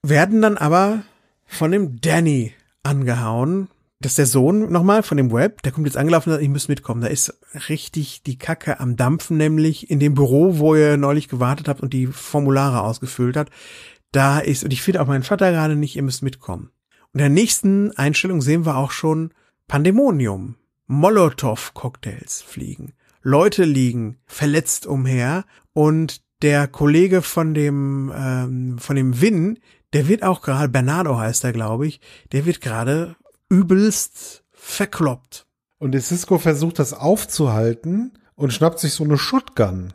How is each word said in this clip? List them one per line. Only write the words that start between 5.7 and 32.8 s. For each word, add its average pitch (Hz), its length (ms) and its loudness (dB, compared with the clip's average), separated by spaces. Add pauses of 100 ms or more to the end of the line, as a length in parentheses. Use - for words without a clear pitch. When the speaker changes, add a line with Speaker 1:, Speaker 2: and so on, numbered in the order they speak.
Speaker 1:
kommt 151 160 -2
jetzt 131 100 -4
angelaufen 160 320 2
und 160 60 2
sagt, 147 80 -2
ihr 139 80 0
müsst 143 180 -4
mitkommen. 120 320 -4
Da 117 60 -4
ist - 260 -4 (340)
richtig - 540 -8
die 127 160 -8
Kacke - 420 -6
am 123 160 -2
Dampfen, 156 420 0
nämlich 156 520 0
in 151 100 0
dem 147 140 4
Büro, 147 460 4
wo 156 160 4
ihr 151 220 6
neulich 143 320 0
gewartet 131 380 -2
habt 139 140 -4
und 131 120 -6
die 131 120 0
Formulare 135 760 0
ausgefüllt 123 520 -4
habt. 123 160 -4 (600)
Da 139 280 2
ist, 139 240 -2
und 139 80 -2
ich 127 120 -4
finde 180 180 0
auch 131 60 0
meinen 135 160 0
Vater 190 280 2
gerade 156 240 0
nicht, 147 200 -2
ihr 139 80 -4
müsst 131 180 -4
mitkommen. 127 480 -10 (440)
Und 131 60 -4
in - 0 -
der 143 100 4
nächsten 202 680 2
Einstellung 156 440 0
sehen 156 240 0
wir 143 120 0
auch 139 140 -2
schon 160 420 -2 (340)
Pandemonium. 143 880 2 (320)
Molotow-Cocktails 143 1500 0
fliegen. - 520 -14 (280)
Leute 175 440 4
liegen 123 600 0
verletzt - 600 -2
umher 131 580 -2 (300)
und 156 480 0 (200)
der 143 260 2
Kollege 170 540 4
von 160 320 -2
dem, 139 640 -2
ähm, 127 640 -4
von 139 180 -6
dem 131 240 0
Win, 202 400 2 (340)
der 147 140 2
wird 214 160 2
auch 185 180 0
gerade, 151 280 -2
Bernardo 139 480 0
heißt 113 260 -4
er, 127 80 -2
glaub 113 320 -4
ich, 151 160 -6 (320)
der 143 140 -2
wird 170 160 -2
gerade 139 540 -4 (340)